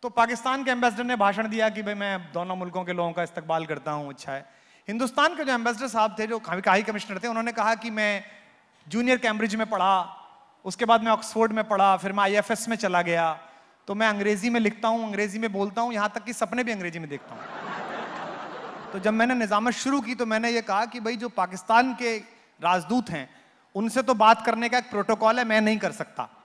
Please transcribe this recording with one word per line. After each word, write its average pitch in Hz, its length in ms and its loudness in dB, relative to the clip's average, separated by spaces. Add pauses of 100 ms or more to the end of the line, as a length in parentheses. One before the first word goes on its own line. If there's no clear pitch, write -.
तो 247 80 -6
पाकिस्तान 240 540 0
के 262 80 0
एम्बेसडर 240 320 2
ने 247 120 0
भाषण 202 320 2
दिया 220 220 2
कि 214 120 -8
"भाई, 208 120 -4
मैं 196 400 -4
दोनों 180 220 -4
मुल्कों 180 280 -6
के 175 100 -4
लोगों 170 180 -2
का 175 120 -2
इस्तकबाल 160 420 -4
करता 151 260 -6
हूँ, 147 180 -6
अच्छा 135 220 -12
है।" 135 180 -8 (380)
हिंदुस्तान 262 480 0
के 302 100 -6
जो 262 80 0
एम्बेसडर 233 340 -2
साहब 214 320 0
थे, 220 80 -2
जो 226 100 -4 (120)
हाई 190 340 2
कमिश्नर 208 360 -6
थे, 202 80 -6
उन्होंने 233 240 -2
कहा 226 240 0
कि 233 140 -10
"मैं 208 340 -2 (640)
जूनियर 240 300 2
कैम्ब्रिज 220 380 0
में 220 140 -2
पढ़ा, 185 500 2 (460)
उसके 196 200 -4
बाद 226 180 6
मैं 226 80 2
ऑक्सफोर्ड 220 400 2
में 220 160 -2
पढ़ा, 196 300 4
फिर 190 140 -4
मैं 202 120 0
आईएफएस 208 460 0
में 226 80 -2
चला 180 240 2
गया, 165 380 0 (480)
तो 202 80 -4
मैं 220 120 4
अंग्रेजी 208 420 0
में 240 100 2
लिखता 214 280 0
हूँ, 226 200 0
अंग्रेजी 208 320 -4
में 220 140 -4
बोलता 202 280 -2
हूँ, 240 120 -2
यहाँ 208 220 -2
तक 220 80 -8
कि 233 100 -8
सपने 240 300 -2
भी 233 80 -2
अंग्रेजी 175 280 -6
में 160 100 -10
देखता 135 260 -12
हूँ।" 110 80 -14 (1500)
तो 196 80 -8
जब 208 140 2
मैंने 240 220 4
निजामत 220 380 2
शुरू 277 280 0
की, 240 140 -6
तो 240 100 -2
मैंने 220 240 0
ये 233 120 0
कहा 214 240 0
कि 240 140 -12
"भाई, 226 160 -4
जो 233 140 -8
पाकिस्तान 220 640 2
के 226 240 -2 (460)
राजदूत 180 460 2
हैं, 143 200 -8 (460)
उनसे 226 260 0
तो 254 120 2
बात 220 320 6
करने 233 240 0
का 247 80 2
एक 240 120 -2
प्रोटोकॉल 220 500 2
है, 247 60 2
मैं 220 160 4
नहीं 214 160 4
कर 196 140 -2
सकता। - 380 -8 (160)